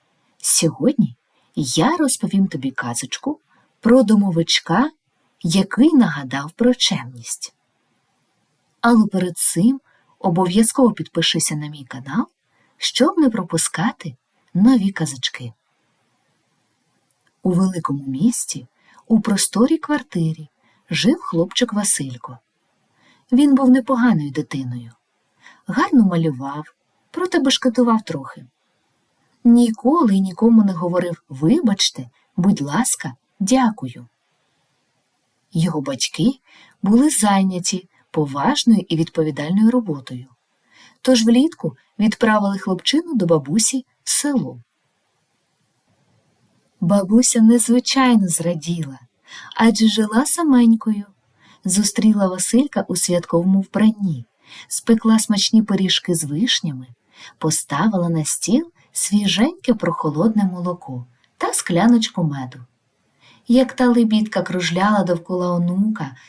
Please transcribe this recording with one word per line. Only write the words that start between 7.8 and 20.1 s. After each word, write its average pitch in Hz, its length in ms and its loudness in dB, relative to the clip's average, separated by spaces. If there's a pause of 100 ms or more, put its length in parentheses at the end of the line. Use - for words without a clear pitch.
Але 233 240 4
перед 180 320 -4
цим 240 440 0 (380)
обов'язково 190 720 2
підпишися - 640 -4
на 151 120 -8
мій 147 180 -16
канал, 135 420 -6 (500)
щоб 359 400 0
не 294 120 2
пропускати 170 840 -6 (380)
нові 202 380 4
казочки. 131 640 -8 (1900)
У 185 80 0
великому 170 560 -2
місті, 147 600 -4 (400)
у 220 140 2
просторій 214 560 0
квартирі, 165 720 -6 (400)